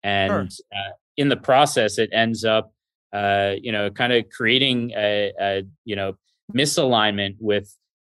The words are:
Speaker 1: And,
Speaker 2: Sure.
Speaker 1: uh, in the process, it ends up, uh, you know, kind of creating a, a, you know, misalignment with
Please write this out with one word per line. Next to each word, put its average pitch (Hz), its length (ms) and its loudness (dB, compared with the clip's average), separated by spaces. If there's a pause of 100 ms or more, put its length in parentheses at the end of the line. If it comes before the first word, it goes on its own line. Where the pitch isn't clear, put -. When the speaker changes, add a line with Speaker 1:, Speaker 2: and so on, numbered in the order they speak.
Speaker 1:
And, 98 500 0
Speaker 2:
Sure. - 180 -20
Speaker 1:
uh, 98 200 -10 (260)
in 143 120 0
the 127 80 0
process, 131 600 2
it 110 160 0
ends 113 320 0
up, 110 260 0 (420)
uh, 101 460 2
you 117 120 -8
know, 104 180 -2
kind 123 240 0
of 117 160 2
creating 123 640 0
a, 104 480 0
a, 98 240 -2 (220)
you 107 100 -6
know, 98 220 -6 (360)
misalignment 107 840 0
with 104 360 -2 (280)